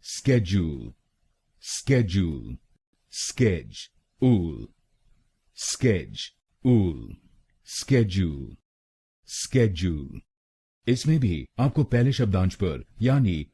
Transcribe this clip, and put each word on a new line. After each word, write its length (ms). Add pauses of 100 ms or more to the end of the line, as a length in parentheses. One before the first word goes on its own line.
स्केड्यूल, 880 (680)
स्केड्यूल, 960 (540)
स्केज, 800 (320)
ऊल, 460 (880)
स्केज, 760 (340)
ऊल, 500 (500)
स्केड्यूल, 920 (720)
स्केड्यूल। 920 (640)
इसमें 320
भी 260 (140)
आपको 240
पहले 300
शब्दांश 420
पर 280 (180)
यानी 520